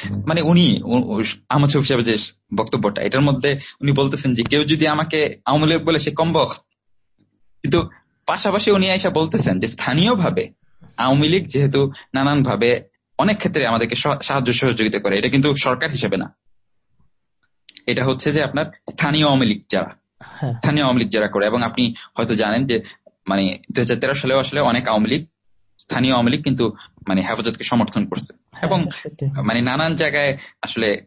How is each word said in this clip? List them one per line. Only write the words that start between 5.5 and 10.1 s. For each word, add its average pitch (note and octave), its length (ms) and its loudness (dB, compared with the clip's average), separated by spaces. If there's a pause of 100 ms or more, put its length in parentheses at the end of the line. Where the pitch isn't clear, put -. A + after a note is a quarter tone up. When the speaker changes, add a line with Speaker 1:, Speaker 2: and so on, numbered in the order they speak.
Speaker 1:
লীগ D#3+ 180 2
বলে D#3+ 140 2
সে D3+ 120 -2
কম E3 220 0
বখ। D3 180 2 (1120)
কিন্তু E3 260 0 (380)
পাশাপাশি G3 440 0
উনি F#3+ 200 4
আইসা F#3+ 200 0
বলতেছেন D#3 480 0
যে A2+ 80 -2
স্থানীয়ভাবে D#3+ 840 0 (480)